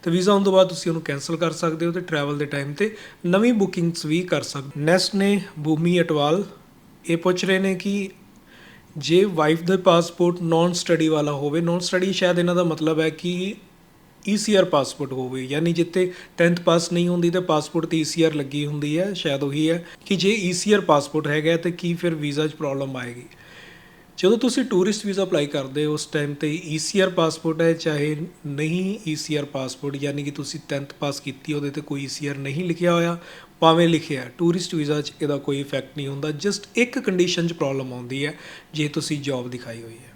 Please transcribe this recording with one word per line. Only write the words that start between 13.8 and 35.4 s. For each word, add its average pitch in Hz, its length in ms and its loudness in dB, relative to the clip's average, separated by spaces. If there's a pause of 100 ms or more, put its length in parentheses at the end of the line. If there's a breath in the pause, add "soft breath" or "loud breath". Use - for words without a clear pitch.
ਈ 208 80 2
ਸੀ 208 180 2
ਆਰ 190 100 8
ਪਾਸਪੋਰਟ 139 480 0
ਹੋਵੇ, 131 320 -6
ਯਾਨੀ 156 280 0
ਜਿੱਥੇ 175 400 0 (260 loud breath)
ਟੈਂਥ 170 220 4
ਪਾਸ 170 320 2
ਨਹੀਂ 175 160 2
ਹੁੰਦੀ 175 220 2
ਤੇ 180 100 0
ਪਾਸਪੋਰਟ 156 440 0
'ਤੇ 165 160 0
ਈ 151 40 0
ਸੀ 160 180 0
ਆਰ 160 120 4
ਲੱਗੀ 147 320 -4
ਹੁੰਦੀ 147 320 -2
ਹੈ, 202 140 -2
ਸ਼ਾਇਦ 147 300 -2
ਉਹੀ 151 280 0
ਹੈ 170 160 -2 (200 loud breath)
ਕਿ 196 100 2
ਜੇ 180 140 2
ਈ 190 220 0
ਸੀ 196 200 2
ਆਰ 202 80 6
ਪਾਸਪੋਰਟ 151 460 2
ਹੈਗਾ 156 300 2
ਤੇ 170 140 -2
ਕੀ 175 240 -2
ਫਿਰ 170 200 0
ਵੀਜ਼ਾ 147 320 -2
'ਚ 151 60 -4
ਪ੍ਰੋਬਲਮ 139 440 -6
ਆਏਗੀ। 120 280 -10 (920 loud breath)
ਜਦੋਂ 208 200 4
ਤੁਸੀਂ 247 260 2
ਟੂਰਿਸਟ 208 420 0
ਵੀਜ਼ਾ 196 160 -2
ਅਪਲਾਈ 147 240 0
ਕਰਦੇ 143 380 -4
ਹੋ, 151 80 0
ਉਸ 151 140 -4
ਟਾਈਮ 147 260 -2
'ਤੇ 151 320 -4
ਈ 156 140 -4
ਸੀ 190 220 -2
ਆਰ 190 100 4
ਪਾਸਪੋਰਟ 160 520 0
ਹੈ, 165 100 6
ਚਾਹੇ 151 440 0 (300)
ਨਹੀਂ 165 640 -2
ਈ 151 40 -2
ਸੀ 151 200 -6
ਆਰ 143 100 -2
ਪਾਸਪੋਰਟ, 139 520 -6
ਯਾਨੀ 143 260 -4
ਕਿ 143 80 -4
ਤੁਸੀਂ 147 380 -10
ਟੈਂਥ 139 320 -6
ਪਾਸ 143 200 -4
ਕੀਤੀ, 139 320 -8
ਉਹਦੇ 147 160 -4
'ਤੇ 143 120 -6
ਕੋਈ 139 240 -6
ਈ - 20 -8
ਸੀ 143 200 -8
ਆਰ 143 100 -6
ਨਹੀਂ 139 280 -6
ਲਿਖਿਆ 170 300 2
ਹੋਇਆ, 170 240 0 (420 loud breath)
ਭਾਵੇਂ 165 280 8
ਲਿਖਿਆ, 147 340 0 (160)
ਟੂਰਿਸਟ 175 360 0
ਵੀਜ਼ਾ 151 260 0
'ਚ 147 120 -8 (100)
ਇਹਦਾ 143 140 0
ਕੋਈ 139 240 -4